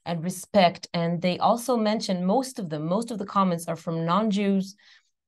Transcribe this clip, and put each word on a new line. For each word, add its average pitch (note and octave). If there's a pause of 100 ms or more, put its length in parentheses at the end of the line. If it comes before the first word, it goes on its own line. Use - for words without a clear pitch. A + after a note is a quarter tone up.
and E3
respect. F#3
And E3+
they F3+
also A#3+
mention, G#3
most B3+
of F#3+
them, D3+
most A3
of A3+
the G3+
comments F#3
are E3
from E3
non-Jews, G3 (540)